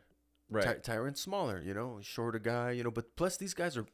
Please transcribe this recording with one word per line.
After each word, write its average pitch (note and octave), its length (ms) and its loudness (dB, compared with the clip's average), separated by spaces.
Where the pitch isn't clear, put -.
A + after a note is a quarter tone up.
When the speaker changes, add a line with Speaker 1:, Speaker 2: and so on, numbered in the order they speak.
Speaker 1:
Right. G#2+ 340 4
Speaker 2:
Ty-, A#2 100 0
Tyron's C3 260 0
smaller, E3+ 400 0
you F2+ 140 -2
know, A2+ 280 -4
shorter A#2 360 0
guy, A#2+ 340 2
you B2 120 -2
know, A#2+ 60 2
but A2+ 260 -4
plus F3+ 200 2
these F#3+ 180 -4
guys E3+ 220 0
are, A2 180 -2